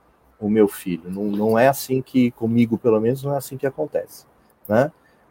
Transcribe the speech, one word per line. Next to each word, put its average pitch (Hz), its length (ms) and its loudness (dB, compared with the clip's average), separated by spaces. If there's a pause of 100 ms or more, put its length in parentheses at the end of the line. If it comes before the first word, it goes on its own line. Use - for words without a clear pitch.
(400)
o 104 80 -4
meu 107 200 6
filho." 87 420 -8
Não, 98 140 -6
não 107 340 0
é 131 100 6
assim 131 340 -2
que, 123 300 0
comigo, 113 460 0
pelo 110 220 2
menos, 127 240 -2
não 143 100 -4
é - 40 -2
assim 135 180 -12
que 139 100 -6
acontece, - 580 -8 (440)
né? 123 220 2 (400)